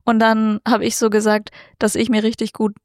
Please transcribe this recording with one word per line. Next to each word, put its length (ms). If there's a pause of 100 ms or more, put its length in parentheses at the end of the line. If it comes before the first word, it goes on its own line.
Und 120
dann 500
hab 140
ich 140
so 120
gesagt, 420 (280)
dass 160
ich 160
mir 140
richtig 280
gut 200 (120)